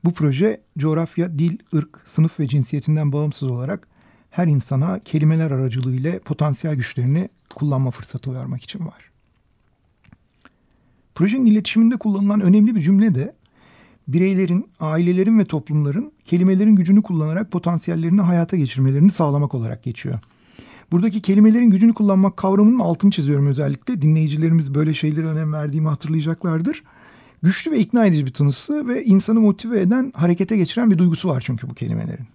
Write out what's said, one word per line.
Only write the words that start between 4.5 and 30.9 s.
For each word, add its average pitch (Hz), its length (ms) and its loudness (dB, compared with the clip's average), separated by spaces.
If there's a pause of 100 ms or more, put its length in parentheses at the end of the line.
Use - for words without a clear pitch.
kelimeler 160 520 0
aracılığıyla 131 680 -4
potansiyel 151 560 -4
güçlerini 135 540 -2 (260)
kullanma 135 360 -2
fırsatı - 420 -12
vermek 127 300 -10
için 180 220 -12
var. - 260 -16 (2000)
Projenin 220 300 0
iletişiminde 220 520 2
kullanılan 202 440 0
önemli 208 340 4
bir 196 60 0
cümle 196 340 2
de 147 200 -6 (720)
bireylerin, 185 600 0 (100)
ailelerin 180 600 2
ve 196 60 2
toplumların 151 680 -2 (140)
kelimelerin 185 500 4
gücünü 190 260 4
kullanarak 170 500 -4
potansiyellerini 170 720 0
hayata 175 360 0
geçirmelerini 139 540 2
sağlamak 147 420 0
olarak 117 300 -6
geçiyor. - 360 -8 (720)
Buradaki 196 300 0
kelimelerin 220 480 4
gücünü 208 240 4
kullanmak 196 440 2
kavramının 208 420 2
altını 180 320 2
çiziyorum 143 360 0
özellikle. 143 540 -4
Dinleyicilerimiz 156 720 2
böyle 151 200 0
şeylere 156 320 -2
önem 156 280 -4
verdiğimi 151 340 -4
hatırlayacaklardır. 160 960 -4 (600)
Güçlü 190 280 -2
ve 277 80 0
ikna 226 260 2
edici 156 200 2
bir 127 80 -8
tınısı 247 540 -2
ve 247 160 -4
insanı 214 360 2
motive 214 420 0
eden, 247 340 0
harekete 175 420 0
geçiren 214 340 0